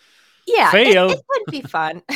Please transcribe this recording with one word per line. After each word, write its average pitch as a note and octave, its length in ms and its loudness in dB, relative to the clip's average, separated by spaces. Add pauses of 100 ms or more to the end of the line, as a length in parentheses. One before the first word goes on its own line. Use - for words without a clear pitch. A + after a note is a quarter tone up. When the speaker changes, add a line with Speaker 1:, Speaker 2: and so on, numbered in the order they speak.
(480)
Speaker 1:
Yeah, F4 220 2
it, - 20 2
Speaker 2:
fail. F#3+ 400 4
Speaker 1:
it - 160 -4
could B4 240 -6
be C#4 100 -10
fun. D#3+ 440 -6
<laughs> - 100 -18